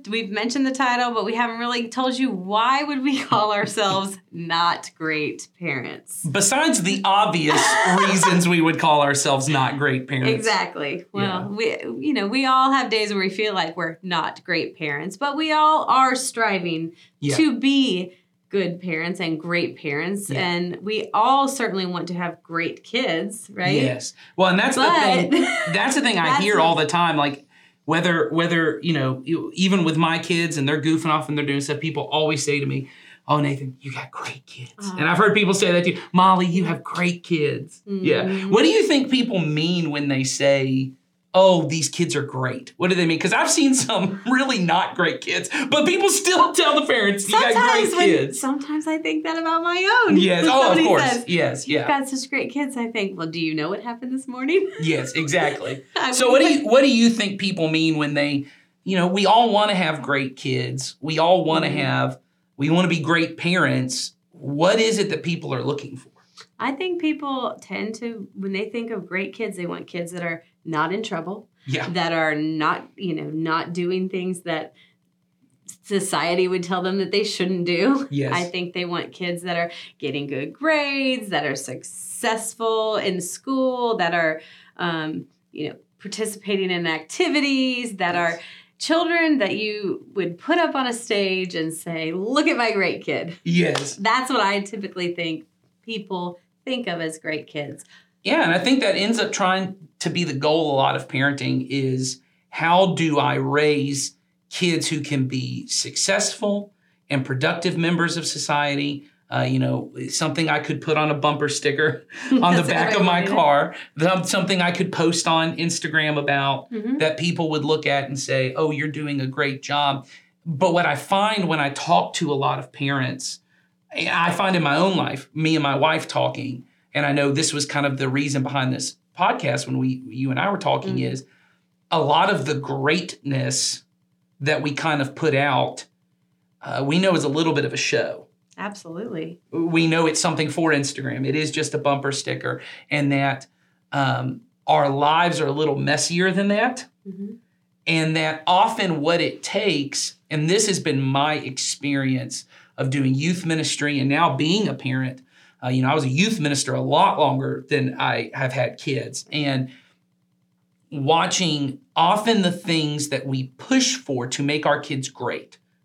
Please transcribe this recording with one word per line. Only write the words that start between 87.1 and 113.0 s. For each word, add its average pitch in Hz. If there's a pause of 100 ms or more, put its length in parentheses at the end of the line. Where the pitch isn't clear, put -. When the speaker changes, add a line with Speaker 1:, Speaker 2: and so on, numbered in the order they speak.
Speaker 1:
that 175
Speaker 2:
Yes. 170
Speaker 1:
are 165 (380)
children 330
that 196
you 208
would 170
put 339
up 320
on 262
a 240
stage 190
and 160
say, 160
"Look 233
at 311
my 226
great 190
kid." 160
Speaker 2:
Yes. 165
Speaker 1:
That's 240
what 254
I 202
typically 185
think 160 (380)
people 185 (260)
think 247
of 170
as 160
great 151
kids. 147 (380)
Speaker 2:
Yeah, 269
and 165
I 185
think 254
that 202
ends 214
up 202
trying 190 (260)
to 175
be 170
the 147
goal 151
a 135
lot 135
of 135
parenting 131
is, 131 (300)
how 175
do 151
I 135
raise 139 (360)
kids 170
who 147
can 135
be 127
successful - (380)
and 135
productive 170
members 170
of 160
society? 143 (220)
Uh, 127
you 131
know, 127 (160)
something 160
I 151
could 147
put 151
on 151
a 151
bumper 147
sticker 151 (120)
Speaker 1:
<laughs> -
Speaker 2:
on 262
the 175
Speaker 1:
That's 147
a -
Speaker 2:
back 165
Speaker 1:
great 208